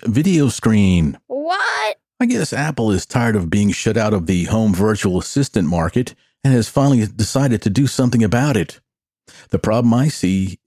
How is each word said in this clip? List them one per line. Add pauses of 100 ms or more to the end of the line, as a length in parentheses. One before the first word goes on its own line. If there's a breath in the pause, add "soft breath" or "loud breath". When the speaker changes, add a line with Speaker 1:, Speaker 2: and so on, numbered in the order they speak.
Speaker 1:
video
screen.
Speaker 2:
What? (220)
Speaker 1:
I
guess
Apple
is
tired
of
being
shut
out
of
the
home
virtual
assistant
market (280)
and
has
finally
decided
to
do
something
about
it. (680 loud breath)
The
problem
I
see